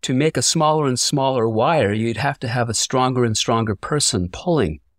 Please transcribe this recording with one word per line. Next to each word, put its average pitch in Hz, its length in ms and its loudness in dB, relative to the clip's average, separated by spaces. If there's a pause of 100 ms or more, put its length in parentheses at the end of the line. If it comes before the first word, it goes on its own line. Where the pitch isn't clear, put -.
to - 100 -2
make 131 240 0
a 127 60 -2
smaller 156 440 2
and 127 140 0
smaller 131 480 0
wire, 117 420 2
you'd 113 280 -2
have 143 220 -2
to 131 80 -6
have 117 200 -2
a 110 60 -4
stronger 127 500 0
and 117 100 0
stronger 113 400 0
person 101 560 -2
pulling. 113 500 -2 (180)